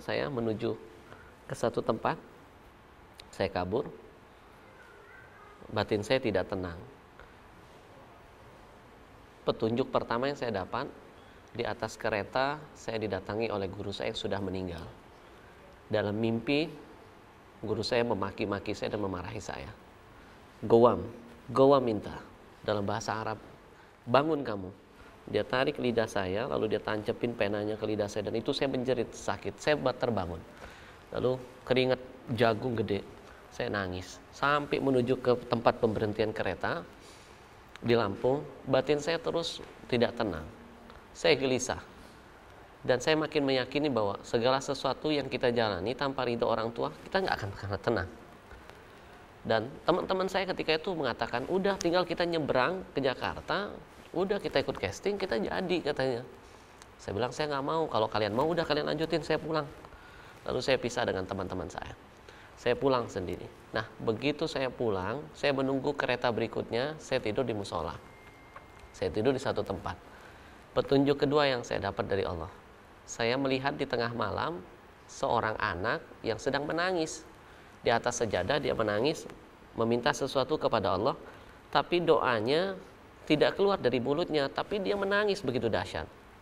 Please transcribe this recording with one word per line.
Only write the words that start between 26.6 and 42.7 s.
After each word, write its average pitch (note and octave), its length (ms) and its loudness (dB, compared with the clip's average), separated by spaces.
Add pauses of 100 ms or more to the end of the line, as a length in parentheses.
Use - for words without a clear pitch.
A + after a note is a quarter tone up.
dia G#2 80 0
tancepin A2 540 -2
penanya G#2 420 0
ke A2 60 -4
lidah G#2 260 0
saya, G#2 160 -4
dan G#2 80 -2
itu A#2 160 -2
saya C#3 160 0
menjerit B2+ 460 0
sakit. - 480 -6
Saya D3+ 180 2
ba-, C3 160 0
terbangun. F#2 460 -2 (760)
Lalu B2+ 240 0 (240)
keringat B2+ 380 4 (340)
jagung A2+ 400 4
gede, G2+ 320 0 (480)
saya A#2+ 160 -4
nangis. F#2 480 -4 (160)
Sampai C#3+ 480 2
menuju B2+ 400 4
ke A#2+ 240 4
tempat A#2 320 4
pemberhentian G#2+ 560 2
kereta G#2 480 -2 (960)
di A#2 160 4
Lampung, A#2 480 2 (240)
batin C3+ 320 4
saya E3 240 -2
terus E3 400 -4 (240)
tidak A#2 320 2
tenang. F2 240 -2 (720)
Saya D#3 240 6
gelisah. B2+ 400 0 (960)